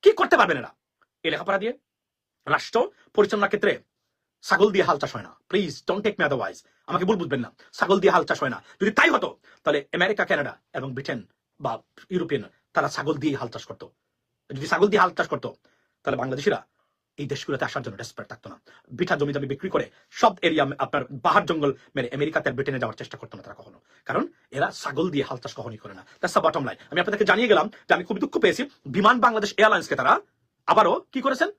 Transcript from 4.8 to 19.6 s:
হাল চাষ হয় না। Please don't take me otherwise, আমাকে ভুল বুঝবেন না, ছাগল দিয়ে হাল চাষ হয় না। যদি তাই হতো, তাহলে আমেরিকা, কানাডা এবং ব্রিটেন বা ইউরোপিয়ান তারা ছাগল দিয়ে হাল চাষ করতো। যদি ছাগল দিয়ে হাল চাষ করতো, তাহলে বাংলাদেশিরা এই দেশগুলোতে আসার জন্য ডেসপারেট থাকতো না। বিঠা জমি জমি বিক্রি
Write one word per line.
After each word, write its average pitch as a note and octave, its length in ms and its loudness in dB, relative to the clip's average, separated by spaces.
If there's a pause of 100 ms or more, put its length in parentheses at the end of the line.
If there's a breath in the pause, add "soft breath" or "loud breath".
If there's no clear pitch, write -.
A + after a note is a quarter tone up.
হাল D3+ 140 2
চাষ - 140 -4
হয় G#2+ 120 -10
না। - 40 -20 (180)
Please F3+ 240 -2 (140)
don't G3 180 0
take G#3 140 -2
me E3 80 2
otherwise, B2 320 -4 (300)
আমাকে E3+ 180 -2
ভুল G#3+ 140 4
বুঝবেন C3+ 240 0
না, - 40 -14 (280 soft breath)
ছাগল G3 240 4
দিয়ে G3+ 120 6
হাল E3 140 4
চাষ D#3 140 -2
হয় C3 120 -2
না। F#2 40 -12 (220 soft breath)
যদি G3+ 180 2
তাই D#4 160 6
হতো, G3+ 140 0 (340 soft breath)
তাহলে D3 180 2 (160)
আমেরিকা, F#3+ 320 2
কানাডা D3 260 0 (240)
এবং C3 180 -6
ব্রিটেন C3+ 240 -6 (440)
বা A#2+ 80 -2 (400)
ইউরোপিয়ান D#3 320 -2 (300)
তারা C#3+ 220 0
ছাগল D3 260 -2
দিয়ে D3 180 0
হাল B2 140 -8
চাষ A#2 160 -12
করতো। - 160 -16 (680)
যদি C#3 160 -8
ছাগল G3+ 200 4
দিয়ে G#3 120 4
হাল - 140 2
চাষ F3 140 0
করতো, B2+ 160 -6 (540)
তাহলে C#3 200 -2
বাংলাদেশিরা C3+ 360 -2 (600)
এই C#3+ 120 -6
দেশগুলোতে C#3 360 -4
আসার C#3 160 -6
জন্য G#2+ 160 -10
ডেসপারেট - 320 -16
থাকতো - 200 -18
না। - 40 -20 (420 soft breath)
বিঠা F3 220 0
জমি C#3+ 140 -2
জমি C#3 180 -4
বিক্রি D#3+ 220 -6